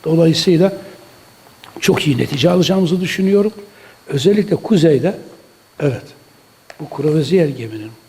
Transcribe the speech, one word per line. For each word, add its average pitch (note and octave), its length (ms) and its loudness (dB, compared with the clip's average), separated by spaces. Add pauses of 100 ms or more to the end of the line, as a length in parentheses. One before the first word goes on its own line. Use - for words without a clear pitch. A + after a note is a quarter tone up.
Dolayısıyla E3 680 2 (1040)
çok - 280 0
iyi C3+ 100 0
netice B2 320 0
alacağımızı F3+ 520 0
düşünüyorum. G3 500 0 (560)
Özellikle F#3 480 0
kuzeyde, D#3+ 640 2 (640)
evet, B2+ 240 -4 (760)
bu D3+ 100 -16
kruvaziyer D3+ 580 0
geminin A2+ 440 -10 (180)